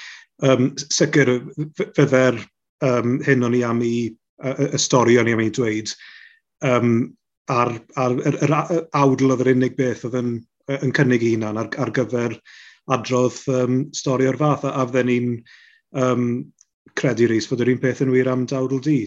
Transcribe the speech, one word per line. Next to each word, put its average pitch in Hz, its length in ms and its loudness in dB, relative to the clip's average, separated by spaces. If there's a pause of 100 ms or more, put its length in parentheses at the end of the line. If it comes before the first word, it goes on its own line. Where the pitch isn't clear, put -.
(420)
yym, 131 340 2
s-, - 220 -12
sicr, 147 340 4
f-, 147 640 -6
fydde'r, 127 460 2 (400)
yym, 123 420 0
hyn 127 240 2
o'n 120 80 0
i 123 100 2
am 117 160 -2
i, 117 120 0 (160)
y, - 420 -10
y, 143 220 -2
y 143 80 -2
stori 117 360 4
o'n 117 140 2
i 113 60 0
am 113 80 0
i - 40 0
dweud, 107 440 -4 (680)
yym, 120 300 2 (560)
ar, 120 240 0 (220)
ar, 127 240 -2 (100)
yr, 139 160 0
yr 147 100 2
a-, 151 220 0
y 165 80 -2 (160)
awdl 131 340 4
oedd 123 120 0
yr 131 80 4
unig 127 260 0
beth 127 260 -2
oedd 123 140 -4
yn, 120 160 -4 (420)
yn 135 160 -2
cynnig 123 300 4
ei 113 140 2
hunan 110 240 -4
ar, 107 180 -8
ar 117 160 -4
gyfer 120 400 -2 (560)
adrodd, 123 560 0
yym, 127 320 0 (160)
stori 131 320 0
o'r 127 120 -2
fath, 147 280 0
a, 135 80 -4
a 131 100 -2
fydden 123 240 0
ni'n, 120 240 0 (600)
yym, 123 360 0 (680)
credu, 117 320 2
Rhys, 113 200 0
fod 123 160 -2
yr 123 80 2
un 123 80 -2
peth 127 220 -2
yn 131 100 0
wir 127 160 2
am 127 200 -2
dawdl 131 340 -4
di. 151 260 0